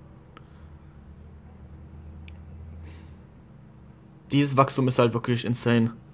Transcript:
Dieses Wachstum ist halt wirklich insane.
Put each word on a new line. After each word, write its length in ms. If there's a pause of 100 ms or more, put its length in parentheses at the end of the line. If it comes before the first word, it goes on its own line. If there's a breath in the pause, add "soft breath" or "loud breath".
(4000 soft breath)
Dieses 260
Wachstum 300
ist 140
halt 140
wirklich 300
insane. 520 (180)